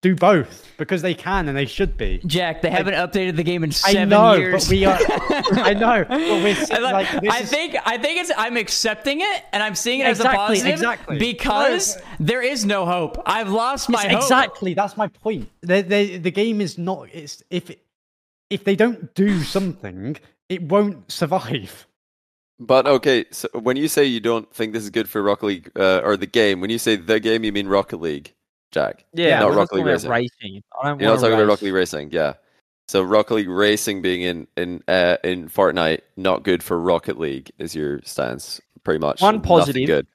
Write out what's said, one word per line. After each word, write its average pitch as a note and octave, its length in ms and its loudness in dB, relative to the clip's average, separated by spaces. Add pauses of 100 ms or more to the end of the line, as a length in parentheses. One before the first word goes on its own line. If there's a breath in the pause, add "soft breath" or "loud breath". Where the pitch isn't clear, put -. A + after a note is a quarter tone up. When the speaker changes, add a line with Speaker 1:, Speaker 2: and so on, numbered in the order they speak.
Speaker 1:
do F#3 120 4
both? E3+ 600 2
Because D#3+ 240 -4
they E3+ 140 -4
can F3+ 340 -4
and C#3 80 -4
they C#3+ 80 -2
should - 320 -4
be. F#3 300 -2
Speaker 2:
Jack, E3+ 340 -4
they F3 80 -2
Speaker 1:
Like, F3+ 80 0
Speaker 2:
haven't F#3 180 0
updated F3+ 420 -2
the E3+ 60 -2
game E3+ 220 -2
in D#3 60 -2
Speaker 1:
I - 20 -6
Speaker 2:
seven G3+ 380 2
Speaker 1:
know, G#3+ 240 8
Speaker 2:
years. F#3 320 2
Speaker 1:
but - 40 0
we F#3+ 140 4
are, F#3+ 140 4
Speaker 2:
<laughs> - 20 2
Speaker 1:
I - 720 2
know, A3 340 4
but C4 120 -2
we're E4 300 2
s-, G#3 220 0
Speaker 2:
And, A#3 120 0
like, G3+ 280 0
Speaker 1:
like, C#4 120 -2
this G#3+ 120 2
Speaker 2:
I A#3+ 60 -2
Speaker 1:
is G#3+ 100 -6
Speaker 2:
think, D4+ 260 -2 (100)
I A3+ 100 -2
think D4+ 240 -2
it's, F4 160 -4
I'm A#3 220 -2
accepting A3+ 640 -2
it, G4+ 300 -4
and G#3 100 -2
I'm G#3+ 120 -4
seeing B3 260 -2
it C4+ 60 0
as A3 140 0
a A#3 40 0
Speaker 1:
Exactly, B3+ 120 2 (200)
Speaker 2:
positive B3+ 180 0
Speaker 1:
exactly. A#3 440 -4
Speaker 2:
because C4+ 760 -2
Speaker 1:
No, - 60 -16 (160 loud breath)
but D#3 80 -2
Speaker 2:
there A#3+ 160 0
is B3 240 -2
no G3+ 180 0
hope. E3+ 400 -4
I've G#3 240 0
lost A#3 400 -2
my A#3 140 2
Speaker 1:
Yes, G3 100 2
Speaker 2:
hope. - 120 4
Speaker 1:
exactly. A3 500 2
That's G3 240 -2
my G#3+ 100 -2
point. G3 400 -6 (140)
The, F3+ 180 2
the, G3+ 380 0
the F3 120 -2
game G#3 300 0
is F3+ 160 -4
not, E3+ 340 -6
it's, D3+ 380 -18
if, F3+ 220 -6 (800)
if - 140 -6
they G3 120 2
don't A3 380 0
do G3 280 2
something, C#3 760 -6 (320 soft breath)
it F#3 140 -6
won't G3 460 0
survive. C#3 760 -4 (760)
Speaker 3:
But, B2+ 260 4
okay, C3+ 440 2
so - 240 -10
when B2 240 -2
you D3+ 100 -2
say D3 160 2
you A#2+ 160 -2
don't A2+ 320 -2
think A2 220 -6
this A2 100 -4
is G2+ 60 -10
good A2 180 -2
for G#2+ 140 -4
Rocket G2+ 240 0
League, F#2 300 -4
uh, F#2+ 280 4
or G2+ 140 2
the F#2+ 80 -6
game, G2+ 340 2
when G2 80 -4
you A2+ 100 -2
say A2 180 2
the G2 240 0
game, A2 220 0
you G#2+ 100 -2
mean G2+ 160 -4
Rocket G2 320 0
League, D2+ 320 -6 (380)
Jack? - 420 -4
Speaker 4:
Yeah, E3 280 2
Speaker 3:
Not G#2 100 6
Speaker 4:
we're - 20 -
not G2 60 4
Speaker 3:
Rocket G2+ 180 2
League F#2 80 0
Speaker 4:
talking - 220 0
about A#2+ 100 0
Speaker 3:
Racing. B2 140 -2 (120)
Speaker 4:
racing. G2+ 200 -16 (200)
I C#3 60 -2
don't C#3+ 120 -6
Speaker 3:
You're G#2+ 80 2
not A2 40 6
Speaker 4:
wanna A2+ 80 4
Speaker 3:
talking A#2 140 4
about A2 80 4
Speaker 4:
race. G#2 60 4
Speaker 3:
Rocket G#2 160 2
League G2 100 -2
Racing, E2+ 380 -2
yeah. D2+ 200 0 (560)
So G2 140 2
Rocket G#2+ 320 2
League G#2 140 0
Racing G#2 540 0
being F2+ 200 0
in, F2 240 -4 (100)
in, F2 320 -6
uh, F2+ 360 4
in F2+ 240 -4
Fortnite, E2 520 0 (160)
not F#2+ 260 0
good F2+ 200 0
for F2 160 -2
Rocket E2+ 400 0
League C2+ 400 -6
is D#2+ 160 -12
your D2 280 -6
stance, - 580 -8 (240)
pretty D#2 140 0
much. D2+ 220 -2
Speaker 4:
One G#3 160 4
Speaker 3:
Nothing - 120 -6
Speaker 4:
positive. C#3+ 380 2
Speaker 3:
good. C#3 280 0